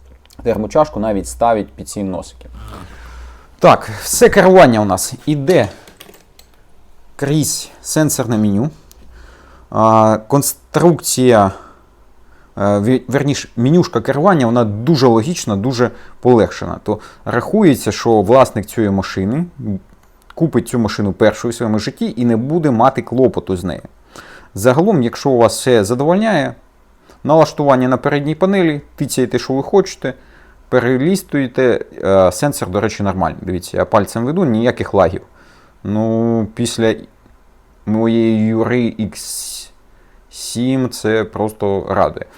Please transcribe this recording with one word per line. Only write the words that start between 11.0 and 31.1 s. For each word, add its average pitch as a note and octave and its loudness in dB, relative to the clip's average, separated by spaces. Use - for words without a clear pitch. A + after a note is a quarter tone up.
е, G2+ -6
ві-, G2+ 0
верніше, C3+ -4
менюшка C#3 2
керування, C#3+ 2
вона A#2+ 2
дуже A#2+ 0
логічна, A#2 0
дуже A#2 -2
полегшена. G2 2
То G#2 -4
рахується, A#2 2
що A2 2
власник A#2 2
цієї G#2+ -2
машини G2 -4
купить B2+ -2
цю B2+ -4
машину G#2 -2
першою A2 0
в - -8
своєму A2 -2
житті - -6
і B2 -2
не A#2+ 2
буде D3 0
мати B2 2
клопоту A2+ 0
з F2 -6
нею. E2+ -8
Загалом, B2+ 2
якщо A#2 -2
у B2+ 2
вас A#2 4
все A#2 2
задовольняє, D3 0
налаштування C#3+ 2
на C3 0
передній C#3+ -2
панелі, F3 0
тицяєте, B2+ -2
що C3 -6
ви C3+ -2
хочете, E3 -2
перелістуєте, C3 0